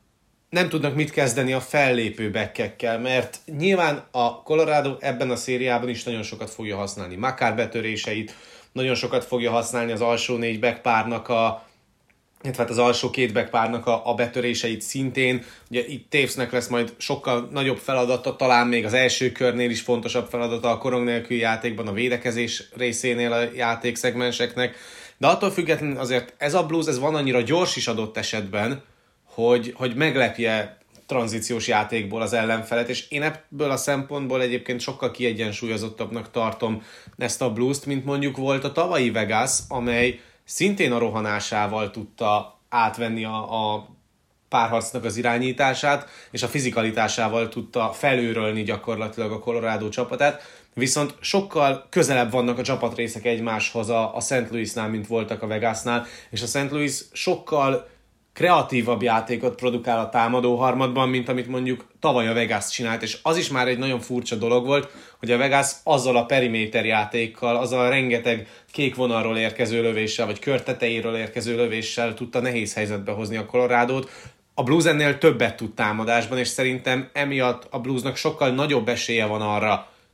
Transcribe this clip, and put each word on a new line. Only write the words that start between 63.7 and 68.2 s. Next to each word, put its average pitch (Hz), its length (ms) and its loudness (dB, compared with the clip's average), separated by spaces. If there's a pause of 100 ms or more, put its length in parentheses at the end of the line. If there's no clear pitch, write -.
nagyon 131 220 -2
furcsa 120 360 -4
dolog 120 300 2
volt, 139 260 0 (260)
hogy 113 140 -2
a 120 60 4
Vegas 139 340 2 (120)
azzal 131 340 4
a 117 80 4
periméter 113 600 2
játékkal, 110 720 0
azzal 123 240 0
a 123 100 4
rengeteg 120 580 0 (240)